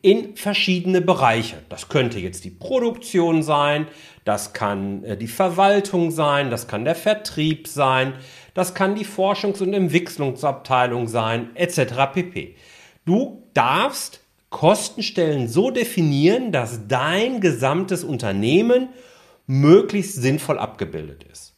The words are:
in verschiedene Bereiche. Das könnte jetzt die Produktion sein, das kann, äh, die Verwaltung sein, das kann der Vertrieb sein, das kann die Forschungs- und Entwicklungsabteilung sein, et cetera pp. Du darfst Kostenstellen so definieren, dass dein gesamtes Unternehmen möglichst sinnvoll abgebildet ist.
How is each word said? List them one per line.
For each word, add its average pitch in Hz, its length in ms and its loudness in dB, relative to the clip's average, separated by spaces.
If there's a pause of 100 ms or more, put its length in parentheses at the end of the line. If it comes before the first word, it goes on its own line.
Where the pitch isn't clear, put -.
in 220 340 4
verschiedene 185 640 0
Bereiche. 120 560 2 (120)
Das - 200 -14
könnte 120 300 0
jetzt 92 260 -10
die 95 60 -12
Produktion 185 920 -2
sein, 147 420 0 (380)
das 104 280 -2
kann, 101 520 -4
äh, 104 120 -6
die 113 120 -8
Verwaltung 190 840 2
sein, 143 400 0
das 113 160 -6
kann 110 180 -6
der 160 120 0
Vertrieb 156 720 -2
sein, 131 460 0 (400)
das 180 200 -2
kann 196 220 0
die 214 100 -6
Forschungs- 196 560 -2
und 185 100 0
Entwicklungsabteilung 135 1300 0
sein, 113 480 -2
et 175 180 -2
cetera 131 340 0
pp. 175 500 -6 (480)
Du 233 400 0 (100)
darfst 160 680 0 (300)
Kostenstellen 160 960 0
so 180 240 0
definieren, 202 800 2
dass 117 380 -4
dein 185 520 0
gesamtes 160 640 0
Unternehmen 147 840 2 (580)
möglichst 160 720 4
sinnvoll 139 420 0
abgebildet 78 720 -8
ist. - 280 -20